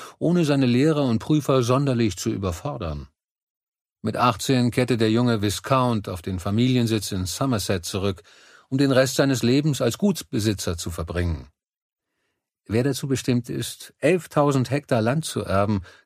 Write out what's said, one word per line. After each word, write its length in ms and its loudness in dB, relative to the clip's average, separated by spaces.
ohne 240 2
seine 220 2
Lehrer 360 2
und 160 0
Prüfer 460 2
sonderlich 520 2
zu 140 -4
überfordern. 800 -6
Mit 140 -4
achtzehn 540 2
kehrte 260 0
der 140 2
junge 320 2
Viscount 640 0
auf 140 -8
den 160 -6
Familiensitz 720 0
in 160 -4
Somerset 580 -2
zurück, 380 -4
um 60 -2
den 160 4
Rest 220 4
seines 280 2
Lebens 380 2
als 160 0
Gutsbesitzer 800 -2
zu 140 -8
verbringen. 580 -4
Wer 180 0
dazu 240 -4
bestimmt 400 -2
ist, 500 -10
elftausend 720 0
Hektar 300 0
Land 240 0
zu 160 -6
erben, 400 0